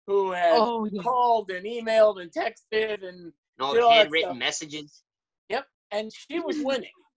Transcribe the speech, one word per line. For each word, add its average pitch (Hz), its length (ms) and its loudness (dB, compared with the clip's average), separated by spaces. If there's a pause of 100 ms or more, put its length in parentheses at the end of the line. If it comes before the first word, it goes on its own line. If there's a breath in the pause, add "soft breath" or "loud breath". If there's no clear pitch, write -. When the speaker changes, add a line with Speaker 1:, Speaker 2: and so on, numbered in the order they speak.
Speaker 1:
who 196 260 0
had 175 240 2
Speaker 2:
Oh, 226 280 2
yeah. 202 180 -6
Speaker 1:
called 240 480 2
and 185 140 -8
emailed 220 560 2
and 175 100 -14
texted 220 720 -4
and 180 300 -16
Speaker 3:
And - 20 -20 (260)
all 135 120 -2
Speaker 1:
did - 80 4
Speaker 3:
the 240 40 6
Speaker 1:
all 233 60 8
that 226 60 8
Speaker 3:
handwritten 160 340 -2
Speaker 1:
stuff. 135 80 -10
Speaker 3:
messages. 147 640 -8 (460)
Speaker 1:
Yep, 254 180 -6 (240)
and 214 220 -6
she - 260 -10
was 320 200 -6
Speaker 2:
Mm. 294 60 -4
Speaker 1:
winning. 262 280 -6 (240)